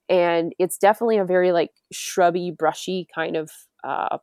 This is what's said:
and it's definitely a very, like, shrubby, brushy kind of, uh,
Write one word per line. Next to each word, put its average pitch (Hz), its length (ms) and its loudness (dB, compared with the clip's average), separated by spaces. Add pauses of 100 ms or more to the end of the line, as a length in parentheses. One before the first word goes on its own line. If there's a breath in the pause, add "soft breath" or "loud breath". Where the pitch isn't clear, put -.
and 170 500 2
it's 180 200 -2
definitely 220 400 2
a 196 60 0
very, 180 280 2
like, 170 180 0 (220)
shrubby, 175 600 0
brushy 165 640 -4
kind 160 220 -4
of, 160 140 -6 (340)
uh, - 380 -4